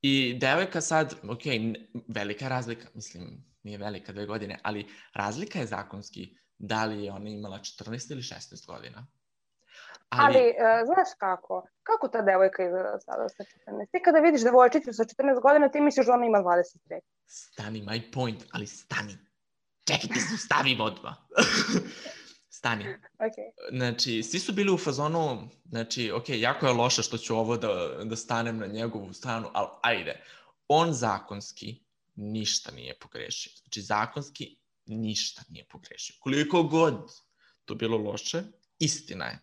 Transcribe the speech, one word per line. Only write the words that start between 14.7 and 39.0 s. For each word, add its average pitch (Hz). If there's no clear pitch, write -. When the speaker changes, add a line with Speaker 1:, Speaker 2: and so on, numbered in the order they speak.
Speaker 2:
sa 226
četrnaest 269
godina, 285
ti 294
misliš 277
da 247
ona 240
ima 214
dvadeset 175
pet. 170
Speaker 1:
Stani, 107
my 113
point, 120
ali 104
stani. -
Čekaj, -
ti 226
zaustavim 143
odmah. 107
<laughs> -
Stani. 110
Speaker 2:
Ok. 220
Speaker 1:
Znači, 120
svi 160
su -
bili 196
u 175
fazonu, 147
znači, 117
ok, 117
jako 127
je 127
loše 120
što 113
ću -
ovo 113
da, 107
da 110
stanem 117
na 104
njegovu 107
stranu, 113
ali 98
ajde. 92
On 160
zakonski 107
ništa 107
nije 64
pogrešio. -
Znači, -
zakonski 107
ništa 110
nije 78
pogrešio. -
Koliko 147
god 156
to -
bilo 113
loše, 120
istina -